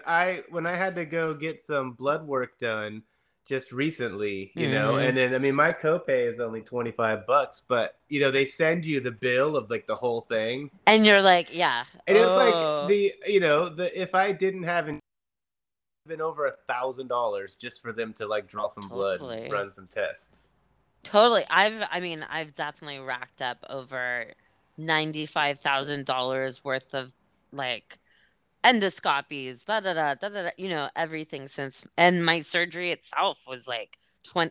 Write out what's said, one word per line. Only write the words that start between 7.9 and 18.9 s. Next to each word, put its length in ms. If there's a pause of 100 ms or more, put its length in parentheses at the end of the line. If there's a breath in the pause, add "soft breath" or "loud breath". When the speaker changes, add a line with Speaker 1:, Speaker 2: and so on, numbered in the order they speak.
Speaker 1:
you 100
know, 100
they 140
send 400
you 160
the 120
bill 440
of, 140
like, 160
the 100
whole 260
thing. 480 (160)
Speaker 2:
And 200
you're 160
like, 320
yeah. 300 (220)
Speaker 1:
And 120
it's 180
like 180
Speaker 2:
Oh. 340
Speaker 1:
the, 260 (120)
you 140
know, 300
the, 280
if 160
I 180
didn't 320
have 240
an, 120 (1080)
been 140
over 240
a 80 (140)
thousand 420
dollars 480
just 240
for 140
them 200
to, 120
like, 220
draw 200
some 180
blood 340